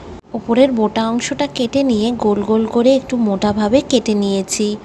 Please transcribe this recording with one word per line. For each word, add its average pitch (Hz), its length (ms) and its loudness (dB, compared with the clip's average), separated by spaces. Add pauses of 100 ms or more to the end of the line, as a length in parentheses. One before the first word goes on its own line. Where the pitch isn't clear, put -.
(340)
ওপরের 247 380 2
বোটা 226 380 0
অংশটা 262 380 -4
কেটে 269 360 -2
নিয়ে 233 280 0
গোল 208 320 0
গোল 220 220 0
করে 240 300 4
একটু 254 220 -2
মোটাভাবে 208 640 2
কেটে 233 320 0
নিয়েছি। 202 720 -2